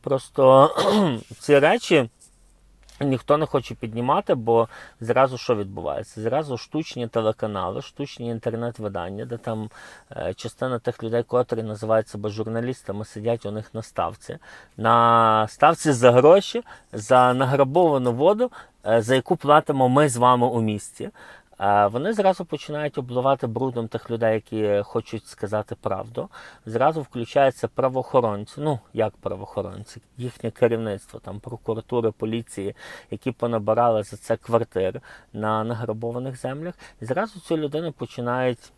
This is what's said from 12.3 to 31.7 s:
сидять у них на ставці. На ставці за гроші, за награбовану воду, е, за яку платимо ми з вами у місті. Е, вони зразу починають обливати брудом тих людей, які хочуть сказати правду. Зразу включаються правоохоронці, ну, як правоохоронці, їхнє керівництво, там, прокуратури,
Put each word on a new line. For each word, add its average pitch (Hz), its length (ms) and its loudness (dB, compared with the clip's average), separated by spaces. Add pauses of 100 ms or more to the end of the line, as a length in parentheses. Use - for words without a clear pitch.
сидять 113 400 -6
у 104 60 -6
них 107 220 -10
на 110 80 -8
ставці. - 560 -8 (400)
На 113 680 4
ставці 156 440 2
за 120 200 6
гроші, 170 520 6 (300)
за 127 400 4
награбовану 135 800 2
воду, 208 380 2 (360)
е, 113 140 4
за 120 140 0
яку 131 200 0
платимо 143 540 4
ми 143 200 4
з 117 80 -4
вами 123 300 4
у 120 140 0
місті. 107 480 -6 (500)
Е, 101 280 4
вони 139 260 -2
зразу 190 320 0
починають 151 520 -6
обливати 127 500 0
брудом 120 400 -4
тих - 240 -8
людей, 113 220 0
які 104 500 -2
хочуть - 440 -8
сказати 104 480 -6
правду. 110 540 -8 (360)
Зразу 139 360 0
включаються 131 680 -2
правоохоронці, 123 920 -2
ну, 143 220 -4 (140)
як 107 240 -4
правоохоронці, 98 840 -10 (160)
їхнє 120 340 -10
керівництво, 113 680 -2
там, 101 200 -14
прокуратури, 113 720 -4